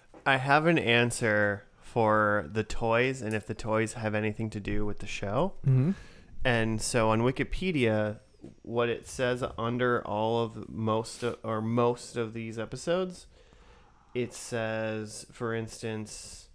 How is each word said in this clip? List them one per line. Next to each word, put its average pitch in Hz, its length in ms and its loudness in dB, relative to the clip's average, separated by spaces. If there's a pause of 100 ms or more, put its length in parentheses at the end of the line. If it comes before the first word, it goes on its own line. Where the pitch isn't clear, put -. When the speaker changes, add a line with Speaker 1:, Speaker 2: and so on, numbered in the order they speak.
(260)
Speaker 1:
I 135 100 6
have 139 300 4
an 170 100 6
answer 110 880 2 (160)
for 107 720 4
the 107 100 0
toys 120 600 0
and 107 100 -4
if 107 140 -4
the 110 80 -6
toys 110 400 0
have 110 200 -2
anything 107 360 -2
to 107 100 -8
do 104 240 0
with 104 140 -2
the - 80 -8
show. 127 480 -2 (120)
Speaker 2:
Mm-hmm. 131 260 4 (520)
Speaker 1:
And 113 340 2
so 113 300 2
on 110 140 4
Wikipedia, 120 960 0 (420)
what 120 300 -2
it - 180 -6
says 123 340 -2 (140)
under 120 500 0
all 113 380 0
of 110 240 -8
most 110 540 -2
of, 117 200 -2
or 110 200 -4
most 120 560 0
of 113 160 -4
these 113 240 -10
episodes, 170 680 -4 (840)
it 120 200 -4
says, 110 960 -4
for 113 220 -4
instance 110 1000 -8